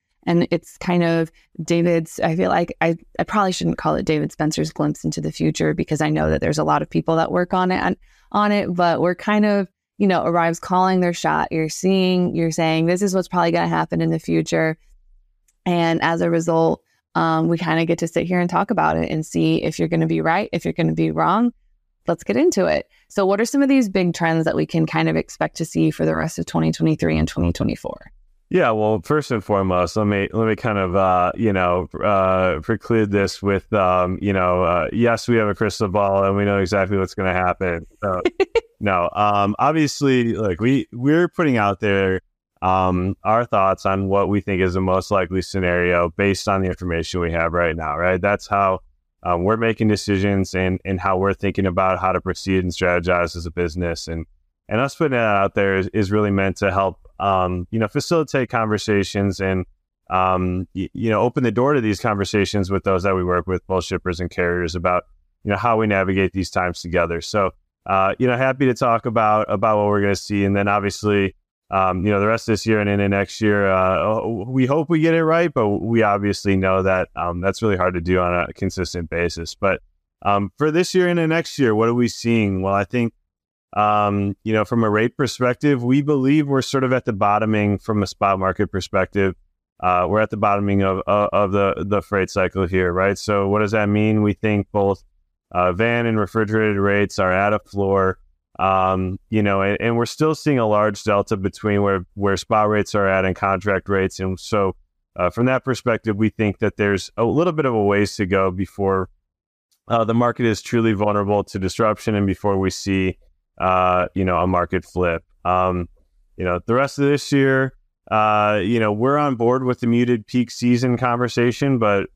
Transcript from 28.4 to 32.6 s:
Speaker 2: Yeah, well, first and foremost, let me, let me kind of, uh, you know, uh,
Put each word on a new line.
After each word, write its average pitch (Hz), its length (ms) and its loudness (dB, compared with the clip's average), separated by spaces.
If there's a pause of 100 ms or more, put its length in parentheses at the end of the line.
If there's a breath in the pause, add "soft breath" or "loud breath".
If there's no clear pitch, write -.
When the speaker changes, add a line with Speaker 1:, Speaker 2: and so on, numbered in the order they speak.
Speaker 2:
Yeah, 143 220 2
well, 107 320 0
first 147 300 -2
and 107 100 -2
foremost, 92 540 0
let 107 100 2
me, 101 260 0
let 110 140 0
me 110 80 0
kind 104 240 -2
of, 92 160 -2
uh, 90 400 2
you 107 180 0
know, 90 360 0 (160)
uh, 92 560 2